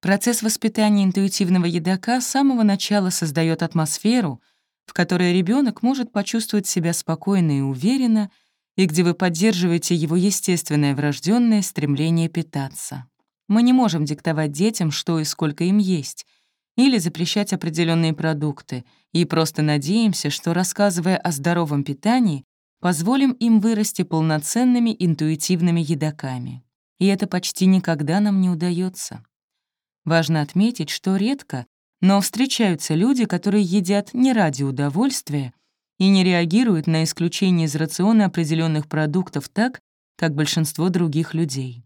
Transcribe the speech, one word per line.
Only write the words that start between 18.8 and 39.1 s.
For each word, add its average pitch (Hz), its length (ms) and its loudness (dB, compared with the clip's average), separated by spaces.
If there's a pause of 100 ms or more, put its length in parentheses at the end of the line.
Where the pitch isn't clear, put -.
и 170 100 2
просто 160 380 0
надеемся, 151 680 0
что, - 220 -4
рассказывая 185 640 0
о 175 160 -4
здоровом 147 540 -2
питании, 170 580 0 (360)
позволим 208 520 2
им 226 280 4
вырасти 208 440 0
полноценными 220 960 0
интуитивными 165 840 0
едоками. 139 840 -6 (360)
И 190 80 2
это 196 180 0
почти 185 400 -2
никогда 175 540 2
нам 202 200 2
не 185 120 2
удается. 175 760 -6 (800)
Важно 160 380 0
отметить, 180 480 -2
что - 240 -2
редко, 196 500 -4 (360)
но 196 200 4
встречаются 214 720 -2
люди, 233 320 2
которые 202 380 0
едят 196 500 0
не 254 180 2
ради 160 300 0
удовольствия 143 920 -2 (440)
и 190 100 4
не 196 160 6
реагируют 175 600 2
на 160 180 2
исключение 170 600 0
из 147 100 -4
рациона 185 500 2
определенных 160 640 0
продуктов 156 600 -4